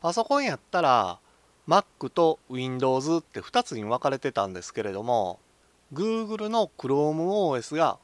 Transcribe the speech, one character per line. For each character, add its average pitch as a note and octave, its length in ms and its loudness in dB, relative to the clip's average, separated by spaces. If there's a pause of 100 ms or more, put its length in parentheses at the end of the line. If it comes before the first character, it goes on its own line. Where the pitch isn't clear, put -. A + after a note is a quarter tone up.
パ E3+ 120 0
ソ A3+ 120 0
コ C#4 120 2
ン C#4 80 0
や G3 100 -2
っ - 40 -8 (120)
た F3+ 100 2
ら、 A2+ 380 4 (480)
Mac D#3+ 420 0
と D#3+ 300 2 (100)
Windows C3 680 0
っ D#3+ 40 -4
て - 200 -12
二 - 200 0
つ A3 160 -8
に G#2+ 60 -6
分 A2+ 160 -2
か C#3+ 100 0
れ C3+ 80 0
て C3+ 140 -4
た G2 160 0
ん F#2+ 60 -10
で F2+ 100 -10
す - 100 -16
け A#2 80 -4
れ G2+ 100 -6
ど G2+ 120 -8
も、 A2+ 360 0 (540)
Google G#3+ 540 -4
の A3 320 0
Chrome D3+ 460 0
オ F#3 300 2
ー B2 40 -2
エ - 20 -4
ス - 140 -8
が D#3 280 2